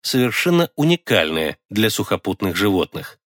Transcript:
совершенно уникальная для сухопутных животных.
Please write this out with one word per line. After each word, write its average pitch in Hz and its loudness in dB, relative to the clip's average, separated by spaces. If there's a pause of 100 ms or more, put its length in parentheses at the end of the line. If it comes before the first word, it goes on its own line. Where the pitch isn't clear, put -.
совершенно - 0
уникальная 87 0 (120)
для 107 2
сухопутных 95 -4
животных. 92 -2